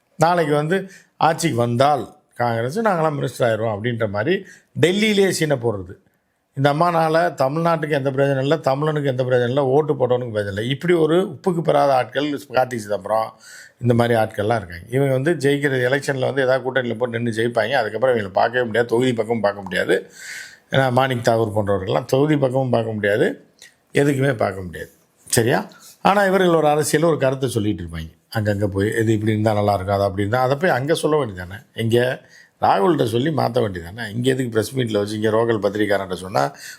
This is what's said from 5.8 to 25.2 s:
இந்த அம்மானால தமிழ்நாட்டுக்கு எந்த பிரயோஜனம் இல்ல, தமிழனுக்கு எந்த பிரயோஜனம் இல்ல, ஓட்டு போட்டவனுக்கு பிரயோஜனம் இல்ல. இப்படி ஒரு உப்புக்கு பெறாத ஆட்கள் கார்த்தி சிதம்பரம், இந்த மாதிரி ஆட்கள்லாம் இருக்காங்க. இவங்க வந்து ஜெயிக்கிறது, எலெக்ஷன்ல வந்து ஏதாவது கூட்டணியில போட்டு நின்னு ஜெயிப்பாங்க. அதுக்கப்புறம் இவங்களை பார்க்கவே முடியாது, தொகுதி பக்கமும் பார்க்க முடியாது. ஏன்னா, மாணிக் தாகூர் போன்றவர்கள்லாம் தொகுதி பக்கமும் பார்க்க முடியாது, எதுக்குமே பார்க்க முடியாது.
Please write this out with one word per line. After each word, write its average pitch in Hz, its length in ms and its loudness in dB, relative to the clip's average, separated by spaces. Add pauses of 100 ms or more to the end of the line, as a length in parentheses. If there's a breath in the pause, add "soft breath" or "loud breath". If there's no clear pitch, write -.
இந்த 139 200 2
அம்மானால 165 600 2
தமிழ்நாட்டுக்கு 156 560 0
எந்த 139 220 0
பிரயோஜனம் 139 280 0
இல்ல, 143 160 2
தமிழனுக்கு 147 500 -2
எந்த 131 180 -2
பிரயோஜனம் 123 240 2
இல்ல, 135 180 0
ஓட்டு 147 280 2
போட்டவனுக்கு 123 400 -2
பிரயோஜனம் 104 140 -2
இல்ல. 101 160 -6
இப்படி 139 300 -2
ஒரு 170 340 2
உப்புக்கு 165 340 -4
பெறாத 143 340 2
ஆட்கள் 135 360 -2 (180)
கார்த்தி 123 260 0
சிதம்பரம், 104 580 -2 (440 loud breath)
இந்த 120 160 2
மாதிரி 117 260 4
ஆட்கள்லாம் 110 360 0
இருக்காங்க. 87 340 -8
இவங்க 135 240 0
வந்து 135 200 0
ஜெயிக்கிறது, 139 520 0
எலெக்ஷன்ல 139 340 0
வந்து 127 220 0
ஏதாவது 131 180 2
கூட்டணியில 123 380 -2
போட்டு 117 220 -4
நின்னு 113 240 -2
ஜெயிப்பாங்க. 117 280 0
அதுக்கப்புறம் 120 440 0
இவங்களை 104 140 -4
பார்க்கவே 117 360 0
முடியாது, 117 240 0
தொகுதி 123 240 2
பக்கமும் 110 280 -2
பார்க்க 101 200 -2
முடியாது. 95 500 -2 (600 loud breath)
ஏன்னா, 135 200 2
மாணிக் 127 340 2
தாகூர் 113 300 2
போன்றவர்கள்லாம் 104 500 0
தொகுதி 147 320 2
பக்கமும் 131 320 0
பார்க்க 117 220 0
முடியாது, 107 540 0 (480 loud breath)
எதுக்குமே 139 420 2
பார்க்க 101 260 -4
முடியாது. 85 280 -12 (380)